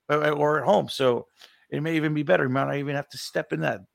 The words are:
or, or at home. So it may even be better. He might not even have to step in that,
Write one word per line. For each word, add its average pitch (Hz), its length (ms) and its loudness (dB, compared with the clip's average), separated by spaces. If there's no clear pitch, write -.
or, 151 220 2
or 151 300 2
at 123 60 -4
home. 170 220 4
So 123 400 0
it 143 120 -4
may 160 140 -2
even 156 180 0
be 151 100 -2
better. 143 240 0
He 127 40 0
might 135 140 0
not 143 100 -4
even 143 200 -4
have 143 140 -6
to - 80 -16
step - 360 -8
in 156 80 -4
that, 117 200 -4